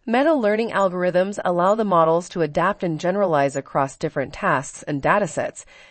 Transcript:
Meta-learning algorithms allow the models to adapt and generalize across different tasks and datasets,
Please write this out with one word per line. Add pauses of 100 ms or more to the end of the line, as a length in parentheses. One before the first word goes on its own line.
Meta-learning
algorithms
allow
the
models
to
adapt
and
generalize
across
different
tasks
and
datasets, (260)